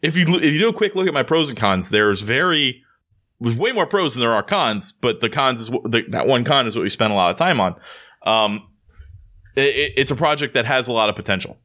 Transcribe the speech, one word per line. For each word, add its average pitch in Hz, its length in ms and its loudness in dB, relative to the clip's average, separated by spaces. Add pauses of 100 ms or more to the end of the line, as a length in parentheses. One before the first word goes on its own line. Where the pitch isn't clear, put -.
if 139 140 -2
you, 180 80 2 (120)
if 151 160 2
you 151 60 -2
do 220 100 2
a 220 40 0
quick 202 240 -2
look 190 100 0
at 156 80 -2
my 135 80 0
pros 156 260 0
and 117 80 -10
cons, 95 340 0
there's 104 320 2
very, 139 600 0 (580)
there's 117 160 -2
way 202 140 -2
more 214 160 0
pros 175 280 0
than 127 60 -6
there 117 120 2
are 104 100 2
cons, 117 480 -2
but 117 300 -4
the 113 100 0
cons 131 300 0
is 110 80 -10
w-, 120 200 -4
the, 117 220 0
that - 160 0
one 123 180 4
con 135 220 2
is 107 80 -6
what 113 80 -2
we 98 60 -2
spent 107 240 0
a 101 40 0
lot 90 140 4
of 90 60 -4
time 165 240 2
on. 90 160 0 (500)
Um, 107 420 0 (880)
it, 135 60 0
it, 139 360 0
it's 135 140 0
a 135 60 -2
project 147 380 -2
that 120 100 2
has 127 240 0
a 123 40 -4
lot 110 160 2
of 104 60 -2
potential. 98 500 -6